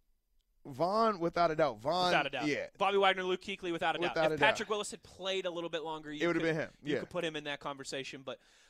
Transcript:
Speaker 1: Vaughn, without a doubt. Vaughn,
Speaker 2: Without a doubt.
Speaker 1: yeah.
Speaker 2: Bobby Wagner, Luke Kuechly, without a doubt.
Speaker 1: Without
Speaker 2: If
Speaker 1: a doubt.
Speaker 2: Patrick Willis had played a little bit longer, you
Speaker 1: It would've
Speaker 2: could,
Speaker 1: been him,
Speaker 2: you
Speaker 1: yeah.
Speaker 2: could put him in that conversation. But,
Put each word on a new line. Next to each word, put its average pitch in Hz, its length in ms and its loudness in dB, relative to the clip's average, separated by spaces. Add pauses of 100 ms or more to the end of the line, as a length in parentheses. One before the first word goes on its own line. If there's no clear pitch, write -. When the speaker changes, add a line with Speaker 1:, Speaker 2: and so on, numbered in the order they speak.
(640)
Speaker 1:
Vaughn, 190 540 2
without 170 320 2
a 156 60 -2
doubt. 135 240 2
Vaughn, 170 260 2
Speaker 2:
Without 170 200 4
a 135 40 -6
doubt. 131 160 -4
Speaker 1:
yeah. 120 200 0 (120)
Speaker 2:
Bobby 196 200 2
Wagner, 190 260 4
Luke 185 180 -2
Kuechly, 185 300 -6
without 165 240 0
a - 20 -4
doubt. 170 160 0
Speaker 1:
Without 160 120 4
Speaker 2:
If 156 60 2
Speaker 1:
a 156 40 -2
doubt. 214 100 4
Speaker 2:
Patrick 220 220 2
Willis 208 240 -4
had 208 100 -14
played 190 440 -4
a 180 40 -4
little 170 200 -6
bit 160 120 -4
longer, 156 300 -8
you 151 100 -4
Speaker 1:
It 165 60 4
would've 165 140 2
Speaker 2:
could, 165 60 2
Speaker 1:
been 156 80 2
him, 139 140 -4 (140)
Speaker 2:
you 151 100 -2
Speaker 1:
yeah. 123 60 0
Speaker 2:
could - 100 -10
put 175 140 -4
him 160 100 -4
in 151 100 -8
that 143 140 -6
conversation. 135 680 -8
But, 127 140 -10 (320)